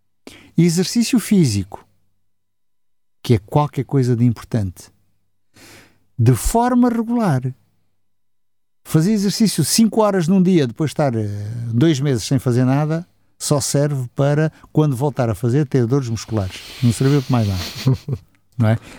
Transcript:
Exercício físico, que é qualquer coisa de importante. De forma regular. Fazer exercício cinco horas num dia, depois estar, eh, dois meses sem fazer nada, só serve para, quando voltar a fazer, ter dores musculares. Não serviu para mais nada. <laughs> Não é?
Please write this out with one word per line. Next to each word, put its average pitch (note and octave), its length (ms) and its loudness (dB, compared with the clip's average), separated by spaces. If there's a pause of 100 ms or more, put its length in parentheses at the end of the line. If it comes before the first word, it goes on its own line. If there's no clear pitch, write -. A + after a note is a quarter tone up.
(560)
Exercício F3 640 2
físico, B2 680 0 (1400)
que B2 120 2
é G2+ 40 2
qualquer D3 460 -2
coisa B2+ 300 0
de A#2+ 100 2
importante. A2 680 -4 (1300)
De A#2+ 180 4
forma A#3+ 540 2
regular. A3 640 -2 (1300)
Fazer D#3+ 280 0
exercício G3 520 0
cinco A3 380 2
horas F#3+ 260 0
num F#3+ 140 4
dia, E3+ 240 4
depois C#3 240 -4
estar, C3+ 260 -2
eh, G#2 340 -6 (220)
dois D3 260 2
meses C3+ 260 -2
sem C3+ 140 0
fazer B2+ 260 0
nada, D3+ 420 -2 (320)
só C#3+ 220 -2
serve C#3+ 540 -2
para, D3 380 0 (200)
quando D3+ 220 2
voltar B2 360 -2
a G#2 40 -2
fazer, C3 320 0
ter B2 200 0
dores C3 220 -2
musculares. G#2+ 520 -6 (220)
Não A#2+ 100 4
serviu C3+ 300 2
para C3 100 -4
mais A2+ 160 2
nada. F#2 140 -4 (560)
<laughs> - 400 -18
Não A2 100 2
é? A2+ 100 2 (200)